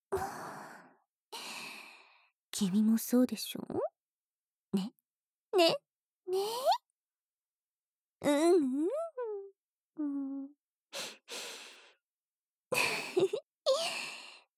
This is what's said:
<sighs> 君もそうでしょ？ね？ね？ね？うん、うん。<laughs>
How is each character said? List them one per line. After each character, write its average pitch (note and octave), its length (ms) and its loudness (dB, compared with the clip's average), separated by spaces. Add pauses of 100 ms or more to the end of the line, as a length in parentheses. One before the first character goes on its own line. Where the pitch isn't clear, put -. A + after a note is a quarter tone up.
(120)
<sighs> - 800 -8 (1600)
君 G3+ 320 2
も A3+ 140 6
そ B3 240 4
う B3+ 60 6
で A3 100 -8
し - 180 -8
ょ？ - 100 -10 (1080)
ね？ G3 200 -2 (600)
ね？ E4+ 220 6 (500)
ね？ F#4 100 0 (1800)
う - 80 2
ん、 D4+ 600 4 (1080)
う D4+ 60 -4
ん。 C#4 460 -4 (2250)
<laughs> - 720 0 (1160)